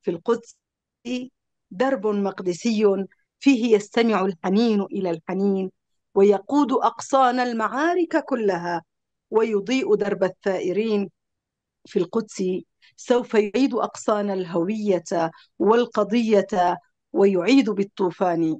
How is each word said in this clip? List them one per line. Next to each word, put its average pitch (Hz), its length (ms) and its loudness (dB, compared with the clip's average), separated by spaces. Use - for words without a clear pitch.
في 180 80 -4
القدس 233 460 -4
درب 220 360 -2
مقدسي 196 1000 0
فيه 233 360 4
يستمع 208 480 0
الحنين 202 560 0
إلى 190 300 -4
الحنين، 190 600 -2
ويقود 208 580 2
أقصانا 254 680 2
المعارك 277 840 -2
كلها، 175 580 -2
ويضيء 220 640 0
درب 196 300 -2
الثائرين. 190 840 -2
في - 140 -4
القدس 202 440 -4
سوف 247 380 -2
يعيد 214 400 0
أقصانا 208 600 -2
الهوية 180 960 -2
والقضية، 220 880 2
ويعيد 196 580 4
بالطوفان 175 880 -2